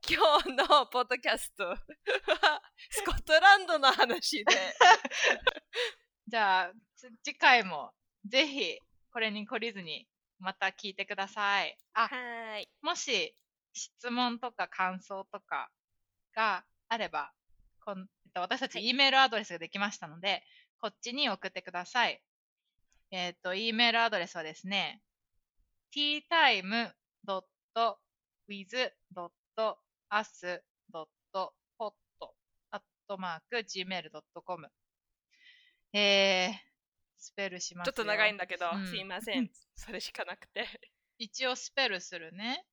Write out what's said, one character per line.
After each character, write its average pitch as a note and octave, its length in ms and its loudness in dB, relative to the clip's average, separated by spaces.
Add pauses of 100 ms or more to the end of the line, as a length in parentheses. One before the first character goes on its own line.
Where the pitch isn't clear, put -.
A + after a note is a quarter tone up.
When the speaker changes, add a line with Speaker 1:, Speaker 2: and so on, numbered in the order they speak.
Speaker 1:
今 D#4+ 340 6
日 C4+ 100 -6 (160)
の C#4 180 8
ポ B3+ 140 -2
ッ B3 60 2
ド B3 120 -2
キ D4 100 -2
ャ D4+ 80 2
ス - 180 -8
ト F3+ 160 -4
は、 G3+ 60 -4
<laughs> - 840 0 (260)
ス G4+ 160 -6
コ - 60 0
ッ - 140 -2
ト D#4+ 160 8
ラ G4 180 10
ン F#4 80 -4
ド E4 140 2
の C4+ 100 6
話 A#3 540 0
で。 - 100 6
Speaker 2:
<laughs> - 1080 4 (640)
じ A3+ 80 -4
ゃ F#3 360 2
あ、 - 0 - (220)
つ-、 B3 160 -20 (140)
次 D4 120 -8
回 B3+ 280 8
も D3+ 280 -6 (320)
ぜ C4 220 4
ひ B3 320 -4 (340)
こ A#3+ 80 -4
れ A3 100 0
に G#3 180 -8
懲 B3+ 100 -4
り A#3 140 -4
ず G3 100 -12
に D#3 240 -12 (320)
ま F#3+ 160 -6
た F#3+ 140 -2
聞 G3 220 -8
い F#3+ 40 -12
て G3 100 -6
く G3+ 120 -8
だ G3 100 -4
さ G3+ 380 0
い。 - 120 -8 (160)
あ、 A3+ 160 2
Speaker 1:
は C4+ 80 -8 (400)
ー G#3 40 -8
い。 - 100 -14 (100)
Speaker 2:
も D#4+ 140 -2
し A3 420 -4 (380)
質 - 360 -12
問 A#3+ 280 -2
と A#3+ 140 -8
か F#3 160 -6
感 F#3 320 -4
想 G3 240 -12
と - 160 -14
か - 300 -8 (640)
が G#3+ 300 -2 (240)
あ A3+ 80 -2
れ G3+ 140 -4
ば、 D3 240 -6 (500)
こ G3+ 100 -8
ん-、 F#3+ 140 -12 (160)
え - 60 -20
っ - 20 -20
と、 F3+ 80 -4
私 G#3+ 200 -2
た C4 100 -4
ち A3 100 -8
E A#3 140 0
メ C#4 140 4
ー - 20 4
ル C4+ 100 6
ア C4+ 80 6
ド A#3 80 -2
レ G#3 80 -2
ス F3+ 80 -12
が E3+ 60 -10
で D#3+ 100 -12
き G3 100 -10
ま G3+ 140 -2
し - 60 -14
た E3+ 100 -14
の D#3 100 -18
で、 F#3 100 -4
Speaker 1:
は F#3+ 80 0
い。 - 80 -12 (360)
Speaker 2:
こ A3 80 -6
っ G3+ 140 -10
ち A#3+ 100 -10
に C#4 160 -2
送 F#3+ 200 -6
っ - 20 -6
て F#3 100 -12
く F3+ 120 -16
だ F3 120 -6
さ A#3 240 0
い。 - 140 -8 (880)
え F3+ 200 -6
っ F3 120 -16
と、 F#3 120 -4
E A3 200 -2
メ A#3 160 4
ー - 20 0
ル A#3 80 2
ア A#3 80 2
ド G#3+ 100 -2
レ E3+ 80 -4
ス - 100 -14
は E3 60 -8
で D#3 120 -10
す - 120 -18
ね、 F#3 360 -6 (920)
テ D4 80 -6
ィ D4 180 -2
ー D4 100 -12
タ D#4 240 4
イ F#3+ 100 -2
ム A3 320 -4 (300)
ド F#3+ 160 -4
ッ - 40 -20 (300)
ト A3+ 240 0 (500)
ウ G#3 40 -10
ィ G3 160 -12
ズ A#3+ 240 -4 (200)
ド F3 140 -12
ッ E3+ 40 -16 (260)
ト A3 220 -2 (300)
ア G#3+ 160 -2
ス - 400 -10 (260)
ド D#3+ 140 -10
ッ - 40 -20 (240)
ト F#3 220 -4 (240)
ポ G#3+ 100 -6
ッ - 60 -12 (240)
ト - 160 -16 (360)
ア G#3 80 -10
ッ - 40 -12 (240)
ト G3 120 -8
マ F3 180 -6
ー D#3 120 -14
ク A#3+ 160 -4
ジ F#3+ 180 -8
ー F3+ 40 -6
メ F#3 120 -6
ー E3 40 -8
ル D#3 80 -18
ド D#3 100 -16
ッ - 40 -20 (100)
ト E3+ 80 -16
コ F#3 160 -8
ム。 C#3+ 140 -20 (1200)
え G3 600 4
ー、 G3 60 -12 (580)
ス - 160 -20
ペ G3 180 -6
ル F3+ 100 -12
し F3 160 -10
ま F3 80 -10
す - 40 -2
よ。 C4+ 40 -6
Speaker 1:
ち - 80 -8
ょ - 20 -2
っ - 20 -2
と - 0 -
長 G#3+ 220 2
い G#3+ 60 2
ん G#3 40 -10
だ F#3 120 -6
け F3+ 80 -8
ど、 F3 160 -4
Speaker 2:
う F#3+ 60 -4
ん。 F#3+ 100 -6
Speaker 1:
す F3 80 -8
い F#3+ 80 -8
ま F#3+ 160 -8
せ A3+ 160 -6
ん。 - 20 0
Speaker 2:
う B3+ 40 0
ん。 G3+ 80 -4 (260)
Speaker 1:
そ - 160 -14
れ F3+ 80 -8
し - 120 -12
か G3+ 120 -8
な F3 120 -12
く - 120 -20
て。 - 180 -8 (520)
Speaker 2:
一 A#3 280 -8
応 B3+ 80 0
ス - 160 -12
ペ C4 180 0
ル F#3 120 -4
す F3 180 -14
る E3 140 -16
ね。 A#3+ 400 -8